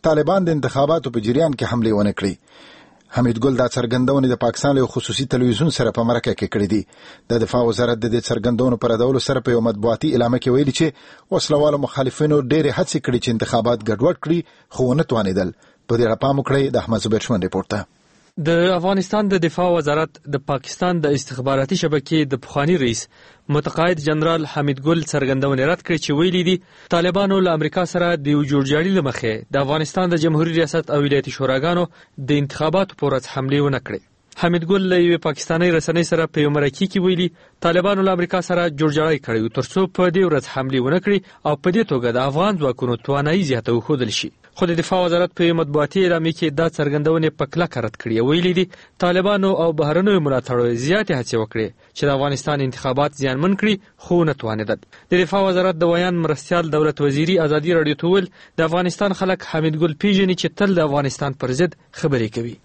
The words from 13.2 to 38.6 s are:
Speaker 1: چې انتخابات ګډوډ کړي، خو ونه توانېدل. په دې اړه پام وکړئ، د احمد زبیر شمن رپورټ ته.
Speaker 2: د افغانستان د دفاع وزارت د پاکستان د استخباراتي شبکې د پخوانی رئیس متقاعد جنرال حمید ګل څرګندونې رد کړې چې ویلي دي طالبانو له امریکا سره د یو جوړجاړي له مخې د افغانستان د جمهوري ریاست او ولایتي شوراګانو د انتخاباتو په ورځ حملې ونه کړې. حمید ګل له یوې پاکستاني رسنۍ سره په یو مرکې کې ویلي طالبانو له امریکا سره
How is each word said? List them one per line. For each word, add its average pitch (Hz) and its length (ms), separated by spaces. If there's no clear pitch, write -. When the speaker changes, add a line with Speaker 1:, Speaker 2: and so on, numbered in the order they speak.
Speaker 1:
چې - 60
انتخابات 113 600
ګډوډ 120 340
کړي، 170 140
خو 127 220
ونه 147 220
توانېدل. 95 380
په 113 80
دې 120 100
اړه 110 160
پام 139 180
وکړئ، 135 320
د 123 40
احمد 110 280
زبیر 107 220
شمن 98 180
رپورټ 95 280
ته. 104 120
Speaker 2:
د 165 40
افغانستان 196 560
د 190 160
دفاع 180 300
وزارت 156 440
د 143 160
پاکستان 170 540
د 143 140
استخباراتي 135 640
شبکې 151 500
د 127 100
پخوانی 151 400
رئیس 117 180
متقاعد 160 520
جنرال 156 440
حمید 143 340
ګل 165 140
څرګندونې 135 580
رد 180 160
کړې 165 180
چې - 140
ویلي 180 300
دي 185 80
طالبانو 190 520
له 165 140
امریکا 165 340
سره 175 220
د 143 180
یو 147 100
جوړجاړي 147 540
له 143 100
مخې 113 480
د 139 80
افغانستان 156 500
د 156 120
جمهوري 160 320
ریاست 156 360
او 147 60
ولایتي 139 380
شوراګانو 151 500
د - 20
انتخاباتو 156 560
په - 100
ورځ 131 140
حملې 135 260
ونه 139 260
کړې. 104 140
حمید 175 300
ګل 196 200
له 180 120
یوې 170 160
پاکستاني 165 460
رسنۍ 160 340
سره 165 240
په 160 80
یو 147 160
مرکې 143 340
کې 202 140
ویلي 180 240
طالبانو 180 440
له 190 80
امریکا 175 320
سره 175 200